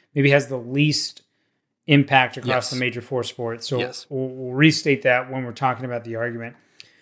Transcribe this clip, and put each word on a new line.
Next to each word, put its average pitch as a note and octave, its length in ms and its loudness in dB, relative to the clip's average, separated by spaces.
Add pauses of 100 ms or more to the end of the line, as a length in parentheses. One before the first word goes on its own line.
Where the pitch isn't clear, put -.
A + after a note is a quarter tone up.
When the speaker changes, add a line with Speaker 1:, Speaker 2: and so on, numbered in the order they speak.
(140)
Speaker 1:
maybe C#3 160 4
has C#3 160 4
the C3 100 -6
least C#3 680 -2 (640)
impact C#3 500 4
across B2 120 -6 (180)
Speaker 2:
Yes. - 40 -6
Speaker 1:
the B2 60 -6
major B2 240 -4
four A#2+ 240 -4
sports. A#2 440 -8
So B2+ 120 -2
Speaker 2:
Yes. - 280 -8
Speaker 1:
we'll, C3 200 -6
we'll C3 260 -10
restate D3 480 4
that B2+ 280 2
when C3 140 -4
we're A#2+ 80 -8
talking B2+ 320 -2
about A#2+ 200 -6
the A2+ 120 -10
argument. A#2 400 -6 (440)